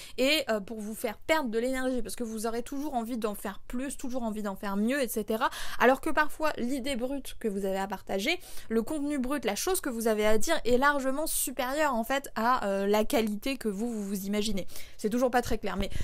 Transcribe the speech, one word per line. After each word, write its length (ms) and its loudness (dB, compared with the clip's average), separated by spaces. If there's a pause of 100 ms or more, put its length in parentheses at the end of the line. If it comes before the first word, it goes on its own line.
(180)
et, 320 4
euh, 100 0
pour 180 -10
vous 160 -8
faire 220 -6
perdre 320 2
de 100 -2
l'énergie, 440 0
parce 140 -4
que 80 -4
vous 220 -4
aurez 160 -2
toujours 300 -6
envie 240 -2
d'en 180 -2
faire 320 -8
plus, 300 -6
toujours 280 -4
envie 180 -4
d'en 140 -4
faire 200 -4
mieux, 260 2
et 60 0
cetera. 400 -2 (300)
Alors 240 6
que 80 0
parfois, 240 4
fois, 240 0
l'idée 380 -2
brute 420 -4
que 100 -2
vous 160 -2
avez 140 -2
à 80 -2
partager, 520 -2 (300)
le 140 2
contenu 360 -2
brut, 260 -2
la 100 0
chose 260 0
que 80 -4
vous 200 0
avez 180 2
à 120 10
dire 260 6
est 140 6
largement 480 2
supérieure, 680 0
en 100 0
fait, 300 -2
à, 320 2
euh, 200 0
la 180 4
qualité 520 0
que 120 -4
vous, 220 -2
vous 140 -4
vous 220 -4
imaginez. 400 0 (320)
C'est 120 -2
toujours 200 2
pas 120 4
très 160 0
clair, 180 -4
mais 140 0 (140)